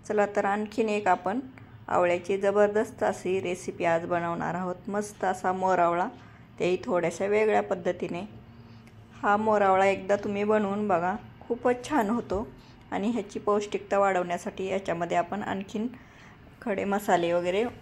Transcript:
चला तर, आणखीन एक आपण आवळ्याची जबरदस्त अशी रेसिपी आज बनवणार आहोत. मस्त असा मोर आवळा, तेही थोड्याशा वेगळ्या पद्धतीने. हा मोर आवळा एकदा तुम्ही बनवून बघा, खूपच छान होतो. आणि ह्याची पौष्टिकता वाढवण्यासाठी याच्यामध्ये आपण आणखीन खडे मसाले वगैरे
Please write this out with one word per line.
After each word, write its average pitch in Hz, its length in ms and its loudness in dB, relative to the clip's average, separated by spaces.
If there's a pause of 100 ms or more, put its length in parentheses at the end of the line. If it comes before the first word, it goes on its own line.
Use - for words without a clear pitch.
चला 208 180 4
तर, 202 200 -2
आणखीन 214 440 0
एक 208 180 0
आपण 190 320 2 (480)
आवळ्याची 180 500 2
जबरदस्त 208 680 2
अशी 190 360 0
रेसिपी 180 460 -6
आज 170 200 2
बनवणार 170 500 -2
आहोत. 180 200 -4 (120)
मस्त 208 360 -6
असा 185 280 0
मोर 185 280 2
आवळा, 175 280 4 (520)
तेही 180 240 2
थोड्याशा 175 420 -2
वेगळ्या 208 380 2
पद्धतीने. 180 580 -4 (1000)
हा 208 160 4
मोर 214 240 4
आवळा 190 240 6
एकदा 196 300 2
तुम्ही 202 280 -2
बनवून 208 440 2
बघा, 185 280 2 (320)
खूपच 247 420 -2
छान 302 200 2
होतो. 226 380 -2 (440)
आणि 190 180 -2
ह्याची 226 300 -4
पौष्टिकता 208 600 0
वाढवण्यासाठी 190 640 0
याच्यामध्ये 175 520 -2
आपण 190 260 -2
आणखीन 208 440 -6 (720)
खडे 190 220 -2
मसाले 190 500 2
वगैरे 180 300 0 (180)